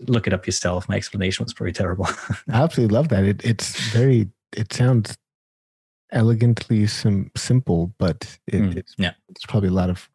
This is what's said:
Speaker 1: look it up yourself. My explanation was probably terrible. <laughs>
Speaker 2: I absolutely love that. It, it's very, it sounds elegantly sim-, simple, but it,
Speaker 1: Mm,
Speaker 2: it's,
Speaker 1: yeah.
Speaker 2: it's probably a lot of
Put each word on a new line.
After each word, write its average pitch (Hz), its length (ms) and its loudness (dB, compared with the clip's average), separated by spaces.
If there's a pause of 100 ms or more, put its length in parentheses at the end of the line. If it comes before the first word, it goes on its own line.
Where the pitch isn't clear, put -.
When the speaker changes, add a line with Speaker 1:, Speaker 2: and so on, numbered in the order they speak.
(100)
Speaker 1:
look 117 160 2
it 98 60 2
up 92 120 -2
yourself. 90 440 -2
My 98 80 -2
explanation 95 480 -4
was - 100 -10
probably 95 180 -6
terrible. 90 360 -2 (200)
<laughs> - 220 -6
Speaker 2:
I 120 120 2
absolutely 120 340 2
love 151 140 2
that. 98 140 2
It, 101 200 0
it's - 340 -4 (140)
very, 117 360 4 (280)
it 107 160 -6
sounds 123 440 2 (960)
elegantly 113 760 2
sim-, 104 500 0
simple, 95 640 0
but - 480 -4
it, - 160 -4
Speaker 1:
Mm, 90 140 0
Speaker 2:
it's, - 220 -12
Speaker 1:
yeah. 87 140 -2 (160)
Speaker 2:
it's - 180 -20
probably 98 220 0
a 92 40 2
lot 90 180 2
of - 240 -6